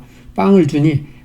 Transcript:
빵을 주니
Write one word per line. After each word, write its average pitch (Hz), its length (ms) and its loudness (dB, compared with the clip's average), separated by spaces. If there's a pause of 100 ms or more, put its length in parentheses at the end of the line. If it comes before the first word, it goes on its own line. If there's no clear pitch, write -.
(360)
빵을 190 320 2
주니 147 400 -2 (180)